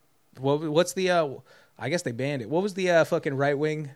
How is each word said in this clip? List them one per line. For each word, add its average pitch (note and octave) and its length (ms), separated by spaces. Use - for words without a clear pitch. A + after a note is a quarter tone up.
what, C#3 240
what's E3 300
the, F#3 180
uh, E3 180
I A2+ 120
guess E3+ 140
they B2 80
banned B2+ 300
it. G#2 80
What E3 140
was G#3 100
the, F3+ 180
uh, E3 140
fucking D#3 300
right-wing D3 600